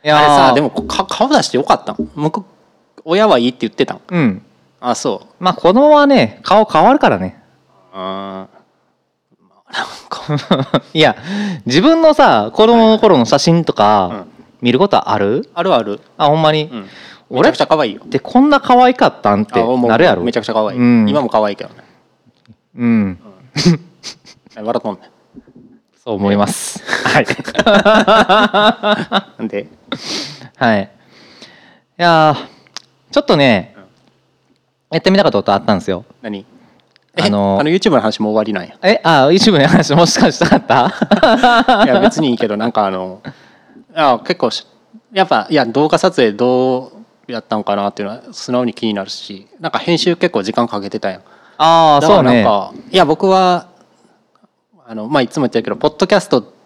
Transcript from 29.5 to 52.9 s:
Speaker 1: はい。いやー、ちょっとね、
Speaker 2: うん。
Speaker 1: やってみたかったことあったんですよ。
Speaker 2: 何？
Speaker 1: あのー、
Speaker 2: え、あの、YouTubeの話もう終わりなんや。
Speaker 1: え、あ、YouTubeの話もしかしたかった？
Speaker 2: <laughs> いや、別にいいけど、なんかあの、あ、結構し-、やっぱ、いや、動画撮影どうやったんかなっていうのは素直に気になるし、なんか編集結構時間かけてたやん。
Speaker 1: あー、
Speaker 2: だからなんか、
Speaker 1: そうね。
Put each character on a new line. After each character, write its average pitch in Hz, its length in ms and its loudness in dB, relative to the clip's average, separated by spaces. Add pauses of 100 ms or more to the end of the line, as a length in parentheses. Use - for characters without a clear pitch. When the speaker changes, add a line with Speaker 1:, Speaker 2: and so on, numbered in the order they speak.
Speaker 1:
は 113 220 0
い。 98 40 -4
い - 40 -8 (1120)
や 160 420 2
ー、 - 80 -16 (640)
ち - 80 0
ょ 294 40 0
っ - 20 -10
と 214 120 0
ね、 123 400 0
Speaker 2:
う 101 40 -20
ん。 95 40 -20 (1080)
Speaker 1:
や 160 60 -2
っ - 40 -4
て - 80 2
み 196 60 2
た 196 80 2
か - 60 4
っ - 20 -8
た 104 60 0
こ 98 40 -2
と 101 100 -2
あ 98 40 2
っ 98 80 -4
た 107 100 0
ん 92 60 -2
で - 40 -16
す 98 60 -8
よ。 90 140 -6 (180)
Speaker 2:
何？ 104 240 -14 (720)
Speaker 1:
あ 208 80 -2
の 101 280 0
ー、 - 20 0
Speaker 2:
え、 - 20 -2
あ - 40 -2
の、 151 60 -2
YouTube 190 200 0
の 131 100 2
話 107 220 -4
も 107 80 -4
う - 20 -4
終 110 40 -2
わ 107 80 0
り 110 100 -6
な 92 80 -6
ん 87 40 -14
や。 - 160 -20
Speaker 1:
え、 202 200 0
あ、 151 260 2
YouTube 185 300 4
の 139 80 4
話 - 280 2
も 165 120 4
し - 120 -2
か 202 140 4
し - 60 -10
た 170 100 0
か - 80 2
っ - 100 -2
た？ 226 1160 2
Speaker 2:
<laughs> - 0 -
い 151 40 0
や、 131 120 2
別 208 200 0
に 143 100 0
い 117 40 0
い 110 40 -8
け 113 100 -2
ど、 104 80 -4
な 113 100 -4
ん 117 60 -4
か 107 140 0
あ 98 40 -2
の、 92 320 -10 (720)
あ、 139 300 0
結 - 160 -6
構 117 100 0
し-、 - 160 -12 (460)
や 190 120 0
っ - 40 -6
ぱ、 113 200 -2
い 160 60 -4
や、 139 100 2
動 135 240 -2
画 156 100 0
撮 - 160 -2
影 113 180 0
ど 127 600 -2 (360)
う 123 40 -14
や 113 60 -10
っ - 40 -12
た - 140 -6
ん 104 80 -6
か 101 120 -2
な 101 140 -4
っ - 40 -20
て 107 80 -10
い - 40 -6
う - 20 -10
の 110 80 -12
は - 60 -20 (100)
素 - 180 -14
直 123 140 -2
に 117 100 -6
気 - 120 -8
に 107 60 -2
な 98 120 -6
る 95 60 -16
し、 - 360 -16 (140)
な 165 80 -8
ん - 40 -10
か 117 60 -4
編 170 200 -2
集 170 180 -2
結 170 160 -4
構 104 100 -4
時 104 100 -6
間 120 140 -2
か 104 140 -10
け 98 100 -12
て 110 80 -10
た 101 120 -6
や 92 80 -14
ん。 - 20 -20 (360)
Speaker 1:
あ 160 420 4
ー、 143 40 2
Speaker 2:
だ 156 60 0
か 202 80 4
ら 165 80 4
な 127 80 2
ん 117 120 2
か、 101 280 0
Speaker 1:
そ - 60 -20
う - 40 -20
ね。 - 80 -20